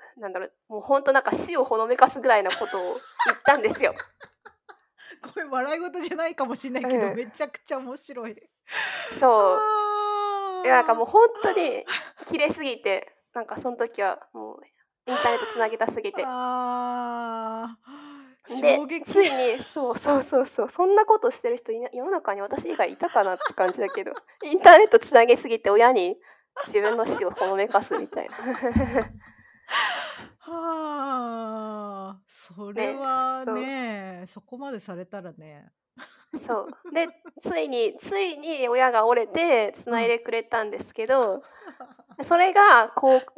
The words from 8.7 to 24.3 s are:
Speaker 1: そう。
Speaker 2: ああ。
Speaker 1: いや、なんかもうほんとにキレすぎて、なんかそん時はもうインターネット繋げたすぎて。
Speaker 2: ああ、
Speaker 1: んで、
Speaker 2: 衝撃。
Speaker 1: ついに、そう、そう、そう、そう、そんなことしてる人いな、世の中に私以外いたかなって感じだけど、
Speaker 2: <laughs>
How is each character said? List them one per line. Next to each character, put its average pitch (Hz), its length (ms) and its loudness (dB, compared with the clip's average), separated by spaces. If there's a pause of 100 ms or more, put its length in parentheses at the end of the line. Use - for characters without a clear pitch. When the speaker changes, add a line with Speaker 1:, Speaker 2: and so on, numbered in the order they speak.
Speaker 1:
そ 233 360 6
う。 - 20 2
Speaker 2:
あ 415 1040 -2
あ。 - 40 -10
Speaker 1:
い 339 40 2
や、 254 60 6
な 247 80 6
ん - 40 -2
か 233 80 2
も 226 100 -2
う - 20 -6
ほ 427 180 6
ん 453 160 4
と 392 120 0
に 330 320 -2 (420)
キ 330 100 -8
レ 294 140 0
す 311 120 -8
ぎ 262 200 -6
て、 - 340 -4 (160)
な 240 100 -8
ん 208 40 -10
か 214 100 -12
そ 254 140 -8
ん 240 60 -12
時 - 260 -6
は - 300 -4
も 110 240 -16
う - 40 -20 (460)
イ 247 60 -6
ン 262 40 -2
タ 294 120 0
ー - 20 2
ネ 466 60 0
ッ - 40 -4
ト 453 120 -8
繋 233 160 -2
げ 220 100 -8
た 226 120 0
す 226 120 -8
ぎ 202 100 -8
て。 180 140 -6
Speaker 2:
あ 247 1600 -6
あ、 285 680 -20
Speaker 1:
ん 254 80 -6
で、 285 160 4
Speaker 2:
衝 294 100 -4
撃。 320 240 -10
Speaker 1:
つ 392 120 4
い 339 80 4 (260)
に、 262 60 -10
そ 254 300 -6
う、 226 60 -6
そ 285 200 0
う、 262 40 0
そ 262 200 0
う、 269 40 -2
そ - 180 -4
う、 - 40 -8
そ - 160 -2
ん 392 120 4
な 427 100 6
こ 427 140 4
と 254 100 0
し - 100 -12
て 247 80 -6
る 240 80 -2
人 233 160 -10
い 226 80 -6
な、 247 120 -10
世 247 120 -8
の 359 60 -6
中 311 240 -4
に 202 80 -10
私 277 260 -8
以 330 80 -6
外 190 160 -2
い - 40 -16
た 349 120 -6
か 233 160 2
な 185 100 -2
っ - 40 -10
て - 160 -6
感 180 180 0
じ - 60 -10
だ 202 100 -2
け 190 160 -8
ど、 - 80 -10 (160)
Speaker 2:
<laughs> - 160 -18